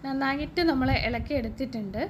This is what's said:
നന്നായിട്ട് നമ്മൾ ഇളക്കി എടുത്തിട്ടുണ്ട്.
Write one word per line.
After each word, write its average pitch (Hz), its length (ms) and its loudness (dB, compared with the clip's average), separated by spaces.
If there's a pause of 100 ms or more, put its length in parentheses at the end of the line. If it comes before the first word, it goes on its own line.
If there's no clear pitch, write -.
നന്നായിട്ട് 277 640 0
നമ്മൾ 262 200 4 (180)
ഇളക്കി 233 320 -2
എടുത്തിട്ടുണ്ട്. 220 680 -6